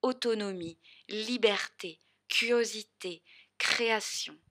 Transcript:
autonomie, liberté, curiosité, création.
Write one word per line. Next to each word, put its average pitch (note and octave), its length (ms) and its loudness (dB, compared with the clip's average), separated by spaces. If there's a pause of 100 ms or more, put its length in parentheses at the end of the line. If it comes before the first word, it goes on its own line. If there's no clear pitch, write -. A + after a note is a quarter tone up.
autonomie, G#3 760 -2 (300)
liberté, G#3+ 920 -2 (280)
curiosité, A3 960 0 (360)
création. - 800 0 (140)